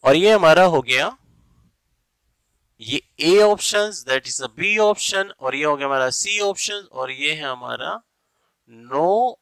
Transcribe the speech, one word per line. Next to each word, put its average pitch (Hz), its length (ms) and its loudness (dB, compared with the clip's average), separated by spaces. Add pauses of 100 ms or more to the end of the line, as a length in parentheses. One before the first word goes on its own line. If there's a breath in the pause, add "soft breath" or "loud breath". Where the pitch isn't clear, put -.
और 135 120 6
ये 196 160 4
हमारा 175 320 6
हो 160 180 2
गया 135 340 -2 (1700)
ये 113 180 -6 (200)
A 175 220 4
options, 208 640 0
that 131 240 -4
is - 120 -10
a 127 80 -10 (100)
B 196 220 -2
option, 208 500 0 (100)
और 131 140 -4
ये 143 100 -4
हो 147 120 0
गया 139 100 -6
हमारा 131 260 0
सी 202 280 -4
ऑप्शन, 202 520 -6
और 131 180 -8
ये 139 240 -4
है 156 100 -10
हमारा 123 480 -10 (960)
no 160 220 0 (300)